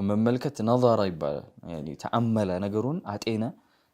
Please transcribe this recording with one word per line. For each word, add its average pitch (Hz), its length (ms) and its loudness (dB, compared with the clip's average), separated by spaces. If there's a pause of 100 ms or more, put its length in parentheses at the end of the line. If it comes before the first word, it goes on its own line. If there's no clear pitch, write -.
መመልከት 113 600 0
ነዘረ 117 420 4
ይባላል። 76 400 -4 (220)
ያኒ 80 200 -10 (100)
ተአመለ፣ 113 520 0 (100)
ነገሩን 107 380 -2 (100)
አጤነ፣ 107 360 -4 (500)